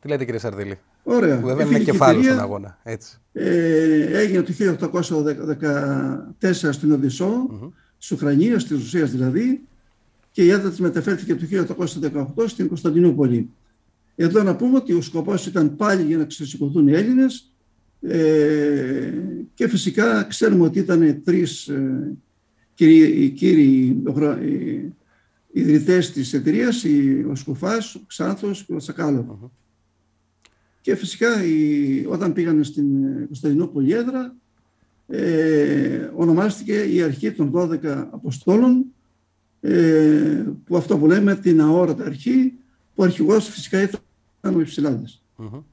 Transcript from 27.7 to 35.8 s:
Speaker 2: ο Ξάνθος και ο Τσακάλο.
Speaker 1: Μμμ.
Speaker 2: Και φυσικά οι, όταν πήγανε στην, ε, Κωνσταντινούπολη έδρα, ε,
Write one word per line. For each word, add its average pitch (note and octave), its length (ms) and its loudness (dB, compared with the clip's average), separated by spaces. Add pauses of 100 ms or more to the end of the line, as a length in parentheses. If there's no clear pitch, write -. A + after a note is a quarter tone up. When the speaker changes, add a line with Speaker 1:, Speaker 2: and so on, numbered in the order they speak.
Speaker 2:
ο F#3+ 120 -18
Ξάνθος G3 580 -6
και - 100 -10
ο - 20 -6
Τσακάλο. D3 460 -4
Speaker 1:
Μμμ. G#2 260 -14 (1300)
Speaker 2:
Και - 140 0
φυσικά G#3+ 500 -2
οι, D3+ 640 0
όταν E3+ 240 -2
πήγανε E3 300 0
στην, C#3 420 -2
ε, C3 220 -6
Κωνσταντινούπολη D3 640 -2
έδρα, B3 420 -4 (720)
ε, D#3 1080 0